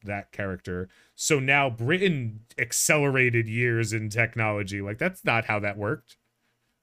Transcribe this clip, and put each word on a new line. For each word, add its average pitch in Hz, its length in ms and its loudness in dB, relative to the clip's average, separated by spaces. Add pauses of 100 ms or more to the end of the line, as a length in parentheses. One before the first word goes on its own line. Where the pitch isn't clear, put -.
that 101 280 -8
character, 92 560 -6 (260)
so - 240 2
now 139 320 2
Britain 123 760 0 (120)
accelerated 127 920 2
years 117 440 0
in 110 180 -2
technology. 107 720 -2
Like, 101 180 -6
that's 185 260 -4
not 117 200 2
how 107 160 -2
that 101 180 -4
worked. 107 380 -6 (680)